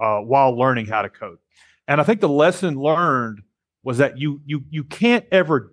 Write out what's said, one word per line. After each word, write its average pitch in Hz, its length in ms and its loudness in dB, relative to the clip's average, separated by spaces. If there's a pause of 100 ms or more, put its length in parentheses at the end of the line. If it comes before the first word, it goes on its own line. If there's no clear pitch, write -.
uh, 107 200 0
while 127 360 2
learning 123 300 0
how 107 160 -2
to 98 80 -6
code. 92 260 -16 (500)
And 147 140 2
I 147 40 2
think 214 180 2
the 165 80 2
lesson 156 460 2
learned 135 640 0 (400)
was 123 160 -4
that 135 200 0
you, 143 260 -6
you, 143 240 -6
you 151 160 -8
can't 240 460 0
ever 156 420 0